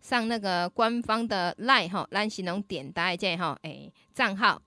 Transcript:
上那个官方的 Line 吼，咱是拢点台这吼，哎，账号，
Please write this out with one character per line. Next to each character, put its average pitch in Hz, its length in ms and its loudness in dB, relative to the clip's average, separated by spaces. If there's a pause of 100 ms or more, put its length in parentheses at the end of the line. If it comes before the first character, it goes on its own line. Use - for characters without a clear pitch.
上 233 260 -2
那 233 100 -2
个 180 300 0
官 233 320 2
方 233 260 0
的 180 360 0
Line 226 280 4
吼， 180 200 -2
咱 208 180 0
是 208 140 -8
拢 180 200 -2
点 143 300 -8
台 175 240 0
这 180 220 0
吼， 160 240 -2
哎， 139 280 -12 (220)
账 208 240 2
号， 202 300 4